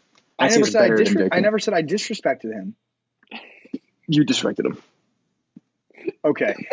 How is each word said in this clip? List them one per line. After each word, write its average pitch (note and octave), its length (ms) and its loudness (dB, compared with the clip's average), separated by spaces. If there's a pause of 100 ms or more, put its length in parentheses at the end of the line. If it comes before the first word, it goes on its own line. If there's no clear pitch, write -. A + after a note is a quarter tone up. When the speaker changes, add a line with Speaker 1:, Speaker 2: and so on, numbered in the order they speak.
(400)
Speaker 1:
I - 60 0
Speaker 2:
I F#3+ 40 4
Speaker 1:
think A3+ 100 4
Speaker 2:
never G#3+ 60 4
Speaker 1:
he's - 60 -2
Speaker 2:
said A3 80 2
I - 40 6
Speaker 1:
better - 140 4
than - 80 4
Speaker 2:
disre-, G3 120 2
Speaker 1:
Derrick F#2+ 160 0
Speaker 2:
I - 20 2
Speaker 1:
Henry. G3+ 120 2
Speaker 2:
never G#3+ 120 0
said G3+ 140 -4
I E3 100 0
disrespected D3+ 720 -4
him. G2 220 -12 (1300)
Speaker 1:
You D3+ 160 4
disrespected - 420 -2
him. - 160 -6 (1400)
Speaker 2:
Okay. - 320 0 (160)